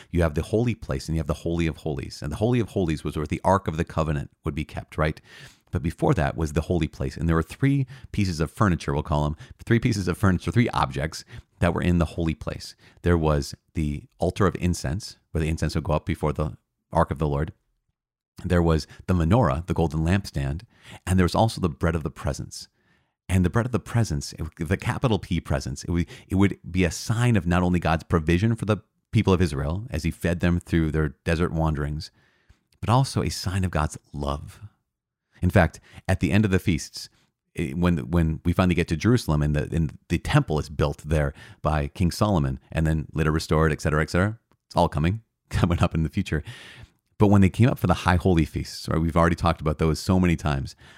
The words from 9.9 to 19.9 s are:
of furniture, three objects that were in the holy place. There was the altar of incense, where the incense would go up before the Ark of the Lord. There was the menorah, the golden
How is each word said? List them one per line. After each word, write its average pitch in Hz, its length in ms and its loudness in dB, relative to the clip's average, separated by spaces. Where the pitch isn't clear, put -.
of 85 80 -2
furniture, 95 340 2
three 117 200 4
objects 85 540 -4
that 85 160 2
were - 80 -2
in 87 160 2
the 85 60 4
holy 82 300 -2
place. - 400 -12
There 87 160 4
was 76 360 0
the 73 300 -2
altar 92 280 0
of 82 140 0
incense, 85 580 -4
where 80 120 -2
the 78 60 0
incense 80 260 -2
would 76 100 -2
go 78 100 0
up 78 120 -2
before 76 260 -2
the 78 240 -4
Ark 80 180 2
of 71 80 -6
the 78 100 0
Lord. 73 240 -2
There 87 180 4
was 82 240 2
the 92 80 0
menorah, 82 520 2
the 82 80 -4
golden 80 260 0